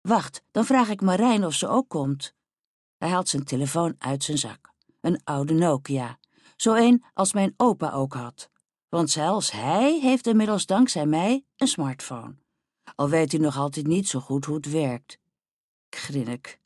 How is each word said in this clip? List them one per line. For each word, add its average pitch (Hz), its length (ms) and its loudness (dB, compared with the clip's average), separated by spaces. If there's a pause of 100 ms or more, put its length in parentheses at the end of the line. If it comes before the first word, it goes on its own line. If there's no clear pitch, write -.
"Wacht, - 500 -2
dan 220 140 0
vraag 254 240 2
ik 202 120 -4
Marijn 202 440 4
of 156 80 -2
ze - 140 -4
ook 254 220 0
komt." 139 440 -4 (640)
Hij 165 120 -4
haalt 185 200 -2
zijn 139 140 -2
telefoon 143 540 -2
uit 139 260 -4
zijn 151 140 -4
zak. - 360 -10 (280)
Een 175 220 -2
oude 147 300 -2
Nokia. 139 680 0 (360)
Zo 220 180 2
een 240 300 6 (100)
als 196 200 0
mijn 196 240 0
opa 247 340 2
ook 135 220 -4
had. 120 360 -12 (400)
Want 165 200 0
zelfs 170 420 0
hij 196 480 0
heeft 254 280 2
inmiddels 214 380 2
dankzij 190 400 2
mij 185 400 0 (100)
een 269 120 0
smartphone. 127 680 -6 (600)
Al 143 140 0
weet 160 220 2
hij 156 100 0
nog 143 160 0
altijd 143 300 -4
niet 190 200 0
zo - 120 -4
goed 139 260 -4
hoe 151 100 -4
het 147 160 -8
werkt. 139 460 -4 (720)
Ik - 60 -16
grinnik. 123 720 -8